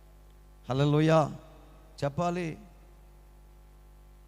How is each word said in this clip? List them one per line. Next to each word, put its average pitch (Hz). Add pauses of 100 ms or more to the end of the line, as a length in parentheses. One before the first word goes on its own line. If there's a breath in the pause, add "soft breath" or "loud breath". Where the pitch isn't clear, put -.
(680)
హల్లెలూయా 147 (720)
చెప్పాలి. 170 (1700)